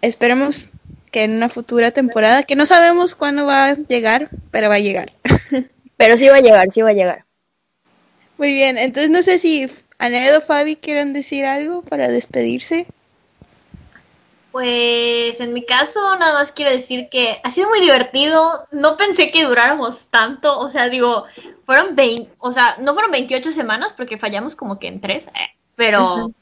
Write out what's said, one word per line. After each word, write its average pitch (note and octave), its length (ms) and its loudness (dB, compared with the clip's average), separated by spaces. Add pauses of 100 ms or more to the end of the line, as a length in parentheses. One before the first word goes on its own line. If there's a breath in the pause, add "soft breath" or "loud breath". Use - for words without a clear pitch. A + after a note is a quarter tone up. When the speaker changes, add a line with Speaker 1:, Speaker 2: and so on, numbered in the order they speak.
Speaker 1:
esperemos B3 680 -2 (420)
que A3 120 -2
en A3 80 -2
una A3+ 160 -2
futura A#3+ 440 -2
temporada, A#3+ 500 2
que C#4 140 -4
no D4 100 2
sabemos F4 480 4
cuándo C#4+ 320 -4
va C4+ 200 2
a C#4 80 0
llegar, B3 540 -2 (220)
pero G#3+ 180 0
va G#3 80 2
a G#3 40 2
llegar. G3 320 -4 (100)
<laughs> - 480 -2 (280)
Speaker 2:
Pero A#3 180 6
sí C4 120 4
va C#4 80 10
a C4+ 40 8
llegar, G#3+ 320 8
sí A3+ 100 0
va A3 80 4
a G#3+ 40 4
llegar. F3+ 300 -2 (1120)
Speaker 1:
Muy C#4+ 180 0
bien, C4+ 220 2
entonces C4 360 0
no F4 100 4
sé F4+ 160 2
si D4+ 300 0 (300)
Anedo B3 400 2
o - 20 2
Fabi D4+ 340 -2
quieren D4 380 -6
decir C#4 340 -6
algo D4+ 360 -6
para C#4 260 -4
despedirse. A#3+ 760 -4 (1600)
Speaker 3:
Pues A#3+ 920 -2
en A#3+ 120 -8
mi A#3+ 120 -8
caso C#4 360 -2 (160)
nada E4 180 0
más C#4+ 160 -2
quiero C#4+ 220 -2
decir B3+ 360 -6
que A#3+ 360 -4
ha B3 80 -4
sido F#4+ 160 0
muy A4 120 2
divertido, D4+ 920 2
no D4+ 240 0
pensé F4 340 0
que D#4+ 140 2
duráramos A#3+ 640 0
tanto, C4 500 0
o C4 100 -6
sea, B3+ 200 -2
digo, A#3+ 380 -2 (400 loud breath)
fueron D4 280 2
vein-, A#3+ 340 0 (100)
o B3 120 -8
sea, B3 300 0
no C#4+ 140 -2
fueron G#4 180 -2
veintiocho C4 400 -4
semanas C4+ 440 -6
porque A3 220 -12
fallamos G#3+ 380 -8
como G3+ 240 -12
que - 80 -12
en F#3+ 120 -14
tres, G3+ 280 -8
eh, - 260 -10 (220)
pero, G3+ 400 0
Speaker 2:
Ujú. A3+ 260 -8